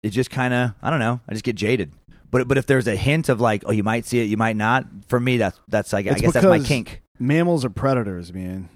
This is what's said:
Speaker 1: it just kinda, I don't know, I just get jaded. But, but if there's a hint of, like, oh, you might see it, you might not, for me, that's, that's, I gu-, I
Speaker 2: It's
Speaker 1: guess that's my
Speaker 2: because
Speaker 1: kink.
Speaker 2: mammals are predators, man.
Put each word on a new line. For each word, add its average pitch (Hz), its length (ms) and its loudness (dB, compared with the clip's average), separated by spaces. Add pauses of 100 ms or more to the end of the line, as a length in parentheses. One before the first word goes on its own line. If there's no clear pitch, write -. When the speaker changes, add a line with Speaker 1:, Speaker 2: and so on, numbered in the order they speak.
Speaker 1:
it 107 60 -4
just 123 200 -2
kinda, 123 520 -2
I - 80 -2
don't 156 100 0
know, 120 280 -2
I 104 60 -8
just 110 100 -8
get 117 120 -2
jaded. 104 360 -2 (400)
But, 127 160 2
but 135 120 2
if - 80 -4
there's 131 200 2
a 104 80 0
hint 147 340 0
of, 117 120 2
like, 107 240 2
oh, 101 60 -4
you 107 120 2
might 110 220 -2
see 123 140 0
it, 117 60 2
you 107 120 -2
might 113 180 0
not, 113 300 0 (220)
for 123 120 0
me, 123 180 0
that's, 98 300 0
that's, 104 260 -2
I 101 100 -2
gu-, 98 60 -4
I 139 40 2
Speaker 2:
It's - 80 0
Speaker 1:
guess - 120 2
that's 131 120 4
my 175 120 8
Speaker 2:
because 135 100 -2
Speaker 1:
kink. 127 340 -2 (160)
Speaker 2:
mammals 151 480 2
are 120 60 -2
predators, 101 600 -2
man. 92 440 -10